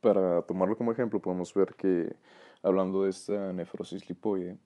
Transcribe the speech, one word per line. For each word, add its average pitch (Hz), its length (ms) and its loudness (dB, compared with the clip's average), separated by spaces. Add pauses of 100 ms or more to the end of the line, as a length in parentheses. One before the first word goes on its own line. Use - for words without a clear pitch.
Para 92 400 4
tomarlo 92 380 -2
como 117 120 -2
ejemplo, 113 300 -2
podemos 90 320 -6
ver 98 220 2
que, 90 420 0 (460)
hablando 95 420 2
de 98 60 0
esta 98 420 -6
nefrosis 90 560 -10
lipoide 92 580 -4